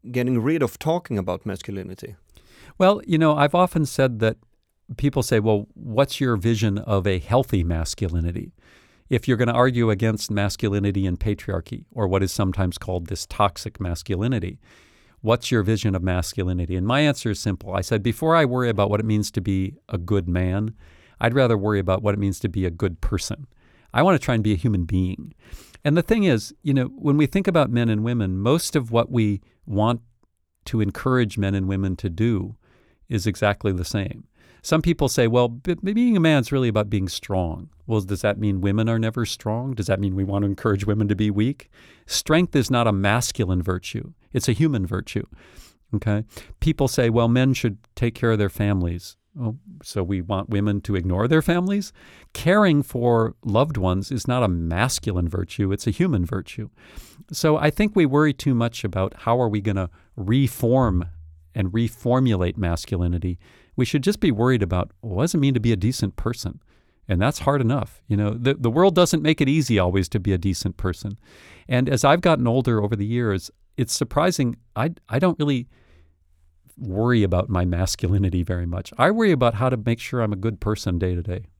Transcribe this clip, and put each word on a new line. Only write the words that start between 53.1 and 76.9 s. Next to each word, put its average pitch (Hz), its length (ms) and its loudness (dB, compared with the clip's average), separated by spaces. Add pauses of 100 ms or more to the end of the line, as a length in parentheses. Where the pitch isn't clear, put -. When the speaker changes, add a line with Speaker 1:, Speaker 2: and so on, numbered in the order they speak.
Speaker 2:
loved 123 320 2
ones 92 340 0
is 120 160 -4
not 123 160 0
a 104 40 2
masculine 87 840 -2
virtue. 95 420 -4
It's - 160 -4
a 107 40 0
human 120 340 0
virtue. 98 440 -8 (600)
So 151 240 2
I 151 140 2
think 208 260 0
we 175 100 6
worry 143 280 4
too 139 200 0
much 117 300 0
about 95 360 -2
how 120 200 0
are 120 80 2
we 104 140 0
gonna 95 280 -2 (260)
reform 113 880 2 (500)
and 95 160 -2
reformulate 113 840 0
masculinity. 87 800 -2 (380)
We 127 100 2
should 139 180 -2
just 208 160 0
be 170 120 2
worried 117 320 2
about, 90 280 -2 (100)
what 104 220 -2
does 170 120 -2
it 160 40 2
mean 139 140 2
to 127 60 0
be 117 120 2
a 107 60 2
decent 104 380 -2
person? - 460 -6 (460)
And 92 140 0
that's 131 180 0
hard 139 220 0
enough. 123 460 -2
You 104 100 0
know, 104 140 0
the, 120 240 0
the 120 140 -2
world 175 240 4
doesn't 165 300 4
make 156 180 2
it 135 80 4
easy 135 300 2
always 90 300 2
to 107 100 -2
be 98 140 0
a 92 40 0
decent 90 400 -4
person. 98 400 -6 (500)
And 123 200 0
as 139 160 0
I've 151 180 4
gotten 135 260 2
older 117 360 2
over 104 120 0
the 101 100 -2
years, 110 460 -2 (260)
it's - 160 -2
surprising, 143 640 0 (180)
I, 156 180 -2 (140)
I 117 120 -2
don't 175 200 2
really 139 280 0 (1080)
worry 110 460 0